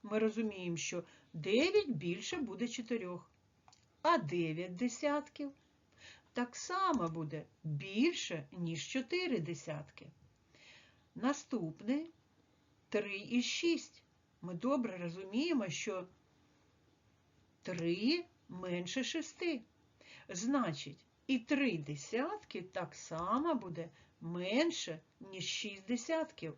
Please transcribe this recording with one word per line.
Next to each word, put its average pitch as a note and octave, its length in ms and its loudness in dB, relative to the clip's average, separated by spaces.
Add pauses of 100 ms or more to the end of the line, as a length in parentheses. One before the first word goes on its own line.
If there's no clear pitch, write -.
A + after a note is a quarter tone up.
Ми G#3+ 160 0
розуміємо, G#3+ 580 0
що F3 280 -4 (280)
дев'ять C#4+ 580 4
більше F3+ 460 -2
буде A#3 320 -2
чотирьох, F#3 640 -4 (720)
а E4 160 6
дев'ять F3 580 0
десятків C#4+ 760 0 (800)
так A#3+ 240 -2
само F4 520 2
буде D#3 360 -4 (200)
більше, F#3+ 880 2
ніж E3 360 -2
чотири C4+ 500 0
десятки. D3+ 680 -6 (1080)
Наступний — A#3+ 960 -2 (760)
три G#3 300 0 (120)
і B3 120 4
шість. - 600 0 (400)
Ми F3 120 -6
добре A3+ 440 0
розуміємо, G3 680 0
що F#3 380 -4 (1600)
три F#3 600 2 (240)
менше F3+ 560 -2
шести. D#4+ 560 -2 (680)
Значить, F#3+ 760 0 (200)
і C4 120 4
три C4 400 4
десятки A3 840 -4
так F3+ 320 -6
само A3 600 0
буде E3+ 340 -4 (320)
менше, F3 800 0 (200)
ніж F#3+ 240 -8
шість G3 400 -6
десятків. B3 720 -2